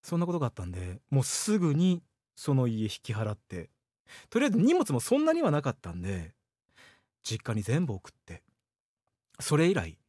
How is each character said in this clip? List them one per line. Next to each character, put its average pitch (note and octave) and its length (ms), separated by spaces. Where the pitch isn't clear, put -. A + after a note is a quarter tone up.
そ - 140
ん E3+ 40
な F3 60
こ F3 60
と F3 60
が C#3 80
あ A2+ 40
っ - 20
た F#2+ 120
ん F2+ 60
で、 F2+ 300
も C#3 100
う B2+ 40
す - 340
ぐ E3 160
に F3 280
そ - 180
の C3 120
家 A2 180
引 G#2+ 60
き A2+ 120
払 G#2 180
っ G#2 40
て、 - 340
と A#3 80
り C#4+ 80
あ - 20
え - 40
ず G3 40
荷 A3+ 160
物 E4+ 220
も A#2+ 60
そ B3+ 180
ん D#4 80
な D#4+ 80
に E4+ 80
は A3 80
な D3 100
か C#3 100
っ - 80
た F2+ 120
ん E2+ 100
で、 F2+ 340
実 - 220
家 A2+ 100
に G#2+ 80
全 C#3+ 220
部 B2+ 80
送 F#2+ 160
っ - 40
て、 - 180
そ - 180
れ E3+ 100
以 G3 60
来 E2 240